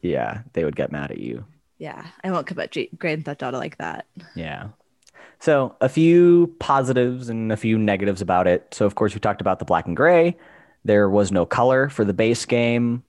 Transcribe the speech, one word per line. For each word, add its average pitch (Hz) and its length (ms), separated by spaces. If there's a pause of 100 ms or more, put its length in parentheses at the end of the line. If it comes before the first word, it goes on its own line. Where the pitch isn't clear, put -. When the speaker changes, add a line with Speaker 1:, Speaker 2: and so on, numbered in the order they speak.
Speaker 1:
Yeah, 69 400 (120)
they 82 100
would 73 120
get 71 160
mad 71 180
at - 80
you. 58 280 (340)
Speaker 2:
Yeah, - 260 (180)
I 190 60
won't 180 160
come 180 140
at - 120
G-, - 240
Grand 156 300
Theft 147 160
Auto 131 160
like - 220
that. - 260 (300)
Speaker 1:
Yeah. 80 320 (720)
So 139 420
a 131 80
few 170 720
positives 127 680
and 113 240
a 107 60
few 110 200
negatives 101 440
about 90 260
it. - 260
So, 107 120
of 101 100
course, 107 180
we 104 60
talked 104 220
about 95 180
the - 60
black 82 220
and 85 100
gray. 170 400 (480)
There 104 240
was 98 220
no 90 140
color 131 440
for 117 160
the 98 80
base 113 320
game. 120 640